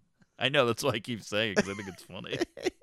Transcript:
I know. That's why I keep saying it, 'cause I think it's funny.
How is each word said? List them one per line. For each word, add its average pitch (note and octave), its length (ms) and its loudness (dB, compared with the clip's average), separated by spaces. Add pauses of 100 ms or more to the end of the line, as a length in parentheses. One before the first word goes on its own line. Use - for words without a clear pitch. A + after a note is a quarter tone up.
(380)
I B2+ 100 2
know. C3+ 180 6
That's A#2 160 2
why C#3 100 4
I A2+ 80 0
keep A2 220 -6
saying G#2 300 0
it, F#2 40 -6
'cause F#2 120 2
I G2 60 -4
think G2+ 140 -8
it's F2 140 -12
funny. F2+ 360 -8 (440)